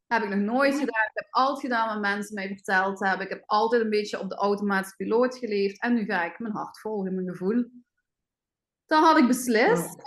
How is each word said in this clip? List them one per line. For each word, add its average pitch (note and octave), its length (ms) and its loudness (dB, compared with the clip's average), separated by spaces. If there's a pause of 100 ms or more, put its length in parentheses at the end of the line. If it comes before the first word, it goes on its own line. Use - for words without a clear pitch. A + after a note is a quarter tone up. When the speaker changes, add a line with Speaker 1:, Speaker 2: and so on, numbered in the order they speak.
Speaker 1:
Dat A3+ 140 0
heb G#3 100 -4
ik G3 60 -2
nog G3+ 80 0 (100)
nooit C#4 180 2
Speaker 2:
Mhm. C#4+ 60 -2
Speaker 1:
gedaan. A3 260 0
Ik G#3+ 80 -10
heb G3+ 160 -10
altijd C4+ 360 0
gedaan A#3 220 0
wat G#3+ 120 -4 (120)
mensen G#3 220 -6
mij G3 140 -8
verteld G3 520 -2
hebben. F#3+ 260 0
Ik F#3+ 60 -10
heb - 140 -10
altijd A3+ 360 4
een A3 80 0
beetje G#3 300 -2
op F#3+ 100 -8
de - 60 -6
automatische G3+ 600 0
piloot A#3+ 420 0
geleefd. G3+ 440 -2
En A#3+ 120 0
nu G#3+ 120 0
ga F#3+ 180 0
ik E3+ 160 -6
mijn A3 140 -6
hart - 260 -10
volgen, G3 360 -6
mijn F#3 140 -4
gevoel. G3 360 -2 (1200)
Dat D#4 180 4
had D#4+ 140 6
ik B3+ 100 6
beslist. B3 680 2 (120)